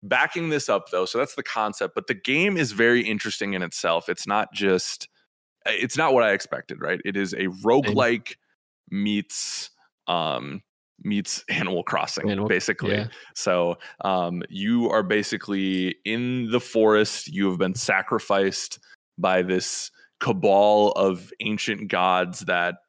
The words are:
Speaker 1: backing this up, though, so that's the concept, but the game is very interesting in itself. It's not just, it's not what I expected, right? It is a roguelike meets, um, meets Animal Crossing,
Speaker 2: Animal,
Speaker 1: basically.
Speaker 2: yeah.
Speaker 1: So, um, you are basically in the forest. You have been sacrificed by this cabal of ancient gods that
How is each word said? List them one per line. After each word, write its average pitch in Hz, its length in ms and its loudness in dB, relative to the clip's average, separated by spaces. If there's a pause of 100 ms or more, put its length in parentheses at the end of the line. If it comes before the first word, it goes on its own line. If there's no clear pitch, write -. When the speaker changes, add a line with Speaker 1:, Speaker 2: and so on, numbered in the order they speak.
Speaker 1:
backing 151 480 0
this 147 200 -2
up, 101 200 0
though, 92 160 0
so - 140 -4
that's 139 160 -2
the 135 80 -8
concept, 104 500 -4
but 104 140 -6
the 123 80 -2
game 170 420 0
is 139 140 0
very 117 300 4
interesting 104 520 -4
in 92 80 -2
itself. 85 480 -2
It's - 160 -4
not 101 280 0
just, - 540 0 (600)
it's 107 300 -2
not 151 180 4
what 120 80 6
I 107 80 4
expected, - 500 -4
right? 82 240 -2
It 98 100 -4
is 98 180 -2
a 95 140 -2 (160)
roguelike 117 720 2 (520)
meets, - 800 -2 (380)
um, 78 540 -2 (400)
meets - 480 -4
Animal 90 340 -2
Crossing, - 460 -2
Speaker 2:
Animal, 101 200 -2
Speaker 1:
basically. 101 460 -2
Speaker 2:
yeah. 107 120 -4 (280)
Speaker 1:
So, 87 420 0 (240)
um, 90 480 -2
you 113 400 0
are 107 140 2
basically 98 920 -2 (100)
in 120 460 -2
the 120 80 4
forest. 107 680 4
You 98 220 0
have 92 80 0
been 92 180 0
sacrificed 98 1040 0 (380)
by 92 240 2
this 90 500 -2 (280)
cabal 104 720 4
of 92 460 0
ancient 107 500 -4
gods 90 520 2
that 90 340 0 (140)